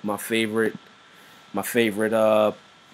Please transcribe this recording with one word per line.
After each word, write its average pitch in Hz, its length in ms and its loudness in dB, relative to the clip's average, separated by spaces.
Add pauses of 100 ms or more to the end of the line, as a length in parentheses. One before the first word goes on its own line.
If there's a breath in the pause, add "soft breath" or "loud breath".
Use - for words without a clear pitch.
my 104 140 -4
favorite, 110 600 -2 (760 loud breath)
my 101 100 -4
favorite, 110 500 0
uh, 110 400 4 (420)